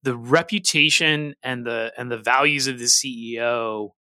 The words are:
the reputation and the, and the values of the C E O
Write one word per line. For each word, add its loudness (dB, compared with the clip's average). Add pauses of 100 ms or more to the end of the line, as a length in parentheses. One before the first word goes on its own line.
the -2
reputation 2
and -6
the, -4
and -6
the -4
values 2
of -4
the -4
C -2
E -6
O -2